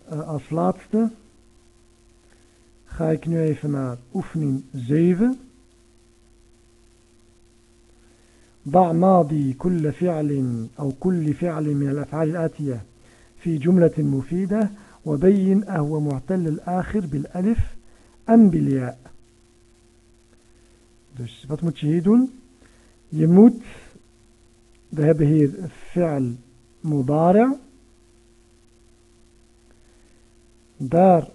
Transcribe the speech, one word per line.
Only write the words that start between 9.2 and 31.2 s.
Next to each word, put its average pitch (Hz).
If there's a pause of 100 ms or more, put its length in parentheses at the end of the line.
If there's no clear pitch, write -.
كل 156
فعل 139 (100)
أو 143
كل 165
فعل 156
من 143
الأفعال 147
الآتية 151 (520)
في 165
جملة 170
مفيدة 175 (340)
وبين 190
أهو 156
معتل 151
الآخر 180
بالألف 180 (520)
أم 226
بالياء. 139 (2250)
Dus 123
wat 147
moet 165
je 147
hier 165
doen? 240 (680)
Je 156
moet, 190 (1300)
we 151
hebben 151
hier 156
fi'l 139 (440)
mudari'. 165 (3250)
Daar 165